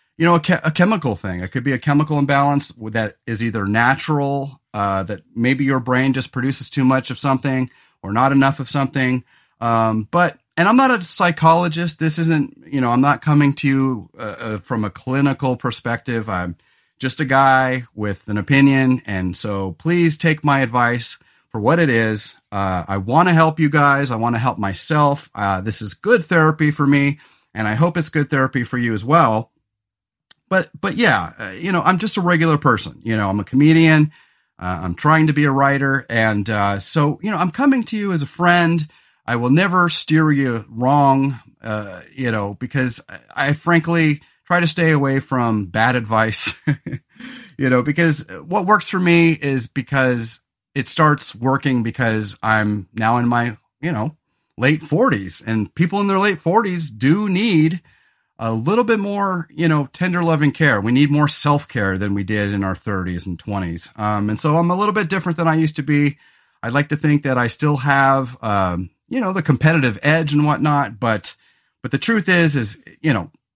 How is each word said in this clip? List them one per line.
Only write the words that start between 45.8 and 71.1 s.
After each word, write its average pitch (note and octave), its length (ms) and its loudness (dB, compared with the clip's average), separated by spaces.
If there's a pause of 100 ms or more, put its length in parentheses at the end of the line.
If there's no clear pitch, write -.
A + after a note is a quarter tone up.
advice, A2 580 0 (540)
<laughs> - 500 -20
you C3+ 140 0
know, B2+ 100 4
because D3 460 0 (180)
what F3+ 220 -2
works G3+ 220 4
for G3 100 -4
me E3+ 320 4
is C3+ 380 -2
because B2 720 -2 (340)
it C3 140 -4
starts D3+ 440 0
working B2+ 520 -2
because A2 580 -2
I'm G#2 500 0
now A2+ 260 0
in A#2+ 100 0
my, A#2+ 280 -2 (240)
you E3+ 120 -4
know, A#2+ 240 -6 (420)
late D3 240 2
forties, D3 640 -2
and A2 300 -4
people F#3 240 0
in G3+ 80 0
their G3 100 0
late G3 220 0
forties F3+ 500 -2
do C#3+ 380 0
need F3+ 520 2 (640)
a A#2 100 -4
little D#3+ 320 0
bit A3 140 0
more, G3+ 520 -4
you E3+ 180 -2
know, D3 240 2
tender F3 320 -2
loving D3+ 260 2
care. C3 300 2
We A2 120 0
need C#3 180 4
more D3 180 2
self-care A#2 720 -2
than G2+ 160 -2
we G2+ 100 -4
did G#2 280 -2
in G2 120 -2
our F#2+ 100 -2
thirties F#2 520 -6
and F2+ 120 -8
twenties. F#2 560 -8
Um, G#2+ 340 -2
and G#2+ 120 -4
so D3+ 160 0
I'm E3+ 160 2
a F3+ 40 -2
little G#3 180 0
bit G3 160 -2
different F3+ 260 -2
than E3+ 100 -2
I D#3+ 80 4
used D#3 220 0
to D3+ 60 -4
be. D3 340 0 (460)
I'd A#2 100 -6
like C#3+ 160 0
to D3+ 80 -2
think D3 280 2
that C3 140 0
I A#2+ 80 2
still D3 300 -2
have, C3+ 640 0
um, F#2 480 -2 (200)
you B3+ 100 -2
know, F#3+ 140 -2
the F#3 80 -2
competitive D3 600 2
edge D#3 300 0
and D3+ 140 2
whatnot. C#3+ 520 0
But, A2 380 -4 (460)